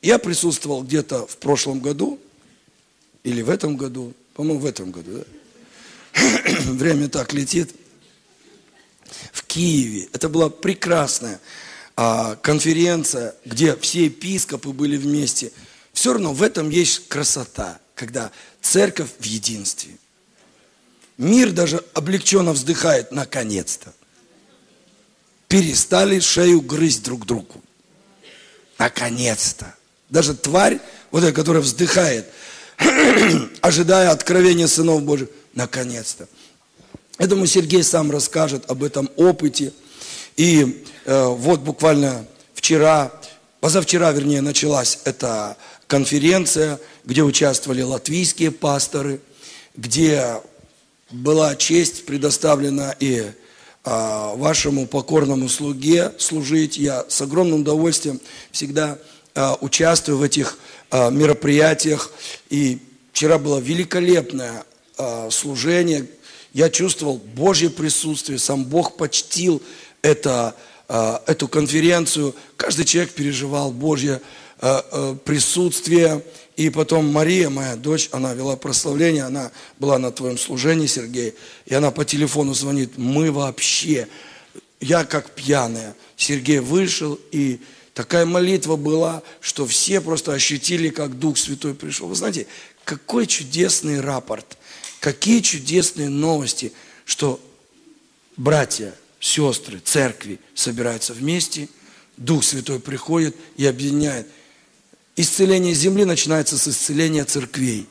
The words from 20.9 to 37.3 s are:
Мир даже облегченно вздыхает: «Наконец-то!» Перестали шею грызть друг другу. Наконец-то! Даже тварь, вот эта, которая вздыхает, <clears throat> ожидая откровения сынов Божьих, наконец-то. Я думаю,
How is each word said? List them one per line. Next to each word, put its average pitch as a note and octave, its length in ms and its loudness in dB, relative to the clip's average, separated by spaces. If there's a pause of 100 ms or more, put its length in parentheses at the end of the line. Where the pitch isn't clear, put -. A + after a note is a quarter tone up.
Мир G#3 360 4
даже E3 300 0 (120)
облегченно F#3 580 2
вздыхает: C#3 600 0
«Наконец-то!» A2+ 840 -6 (1500)
Перестали F#3 720 2
шею F3 400 6
грызть C3 420 0
друг A#2 220 -8
другу. G#2 380 -6 (1160)
Наконец-то! A#2+ 960 -4 (360)
Даже D3 240 2
тварь, F#3+ 460 2 (300)
вот E3+ 120 2
эта, D#3+ 100 4
которая D#3 300 2
вздыхает, D3 640 2 (680)
<clears throat> A3 680 4
ожидая F3 480 6
откровения F3 560 4
сынов D#3+ 360 4
Божьих, C#3+ 280 0 (240)
наконец-то. A#2+ 720 -6 (920)
Я F3+ 80 2
думаю, F#3+ 200 2